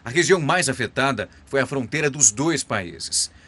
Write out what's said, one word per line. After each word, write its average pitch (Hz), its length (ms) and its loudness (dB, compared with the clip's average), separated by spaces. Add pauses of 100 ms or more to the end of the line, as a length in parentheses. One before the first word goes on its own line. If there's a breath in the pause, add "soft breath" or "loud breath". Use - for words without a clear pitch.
A 113 60 -10
região 165 300 4
mais 160 300 2
afetada 123 600 -2 (160 soft breath)
foi 139 160 0
a 127 60 0
fronteira 143 420 -2
dos 131 220 2
dois 143 320 0
países. - 680 -4 (160 soft breath)